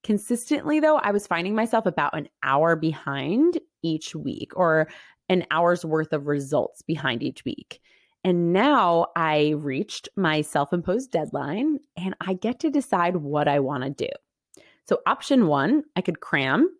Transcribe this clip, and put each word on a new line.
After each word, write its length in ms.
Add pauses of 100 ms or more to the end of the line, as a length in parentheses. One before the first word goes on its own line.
Consistently, 760
though, 160
I 160
was 140
finding 280
myself 320
about 300
an 120 (140)
hour 320
behind 840 (220)
each 340
week 400
or 320 (400)
an 220
hour's 340
worth 280
of 140
results 560
behind 400
each 220
week. 360 (440)
And 280
now 640
I 440
reached 580
my 240
self-imposed 720
deadline 680 (180)
and 260
I 100
get 280
to 100
decide 460
what 300
I 140
wanna 300
do. 180 (800)
So 180
option 400
one, 380 (100)
I 60
could 200
cram. 600